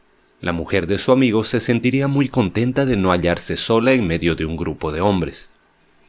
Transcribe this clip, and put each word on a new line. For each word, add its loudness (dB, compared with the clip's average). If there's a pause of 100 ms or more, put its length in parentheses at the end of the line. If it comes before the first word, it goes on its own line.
(420)
La -2
mujer -2
de 0
su 2
amigo 4
se -2
sentiría 0
muy 2
contenta 0
de 2
no 2
hallarse 0
sola 2
en 2
medio 0
de -4
un -4
grupo -6
de -6
hombres. -2 (580)